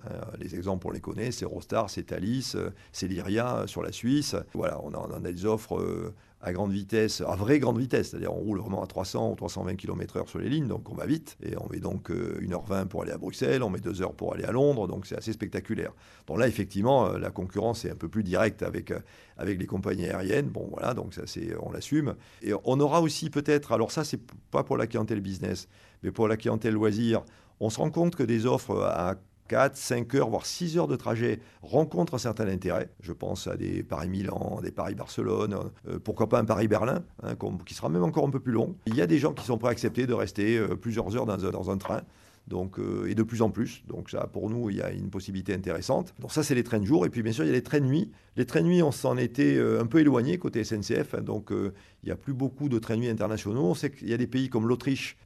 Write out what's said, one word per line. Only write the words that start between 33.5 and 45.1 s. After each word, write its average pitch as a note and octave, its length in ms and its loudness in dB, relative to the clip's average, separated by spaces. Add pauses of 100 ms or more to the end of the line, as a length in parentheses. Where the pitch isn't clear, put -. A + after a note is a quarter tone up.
des F#2 240 -2
Paris-Milan, F#2+ 800 -4
des F2+ 80 -4
Paris-Barcelone, G2+ 880 -2 (300)
euh, F2+ 100 -4
pourquoi G#2+ 320 0
pas A#2+ 100 6
un A#2 60 4
Paris-Berlin, A2 580 2 (200)
hein, - 100 -4
qu'on, G#2 240 -4
qui - 160 -12
sera - 160 -4
même F3 140 2
encore D#3+ 240 2
un - 20 0
peu C3+ 100 0
plus A#2+ 120 -2
long. B2 240 2 (100)
Il A2 80 0
y B2+ 80 4
a F3 60 6
des D#3+ 100 6
gens D3 160 2
qui B2+ 100 -10
sont A#2+ 140 0
prêts A#2+ 120 2
à - 20 4
accepter A#2+ 340 0
de B2 80 2
rester, G#2 460 2
euh, F#2+ 160 2
plusieurs G#2+ 400 -2
heures A#2+ 100 0
dans F#2+ 220 0
un, - 20 0
dans F#2 220 -2
un G2 80 2
train. - 240 -2 (440)
Donc, F#2+ 320 -4
euh, G2 280 -2
et F#2+ 60 -2
de G#2+ 80 4
plus A2+ 220 2
en A2 80 6
plus. - 360 -4
Donc - 220 -8
ça, - 160 -2
pour F#2 240 -4
nous, A#2 220 -2
il G2 60 -2
y F#2+ 40 -2
a F#2 100 -2
une F#2+ 200 -6